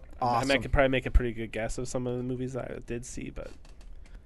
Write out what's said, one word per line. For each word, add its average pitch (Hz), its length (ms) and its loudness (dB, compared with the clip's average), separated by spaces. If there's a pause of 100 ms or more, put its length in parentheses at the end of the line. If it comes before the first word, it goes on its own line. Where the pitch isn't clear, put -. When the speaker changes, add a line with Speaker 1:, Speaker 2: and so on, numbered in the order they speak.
(220)
Speaker 1:
I 123 40 2
mean, 120 60 4
I 117 60 6
Speaker 2:
Awesome. 131 240 4
Speaker 1:
could 131 100 -6
probably 135 180 8
make 127 180 2
a 120 40 -4
pretty 120 220 6
good 110 180 -6
guess 113 280 -2
of 123 80 -4
some 127 180 -2
of 123 120 0
the 123 60 -2
movies 127 320 -4
I - 300 -6
did 120 180 -6
see, 139 280 -10
but, - 180 -10 (760)